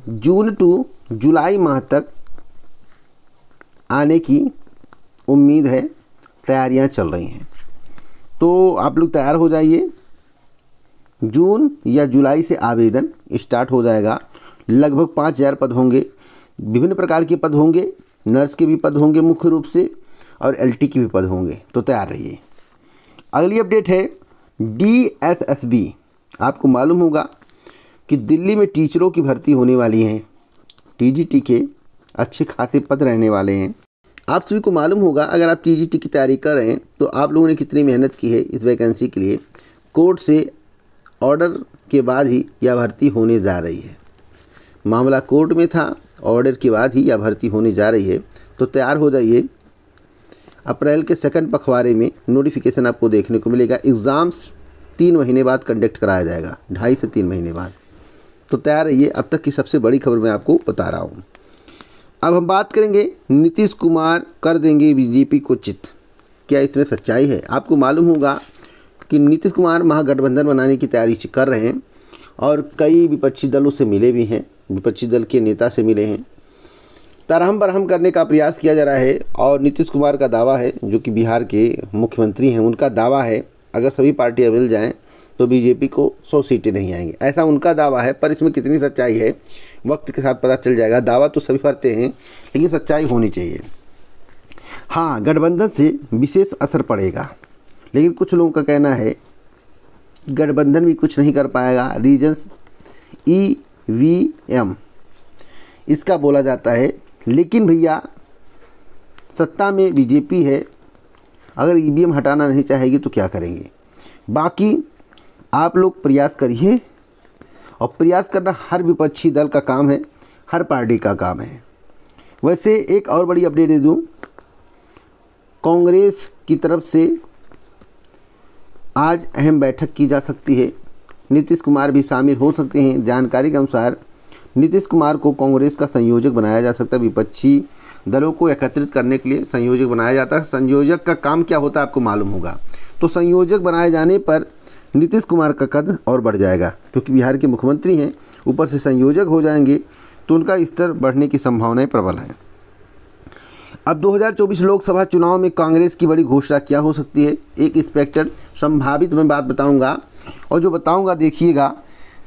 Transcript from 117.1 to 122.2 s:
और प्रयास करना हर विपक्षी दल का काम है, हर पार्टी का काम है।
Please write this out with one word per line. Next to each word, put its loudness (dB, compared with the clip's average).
और -2
प्रयास 2
करना -2
हर -4
विपक्षी 0
दल 0
का 0
काम 0
है, 2
हर -2
पार्टी -2
का -2
काम -6
है। -16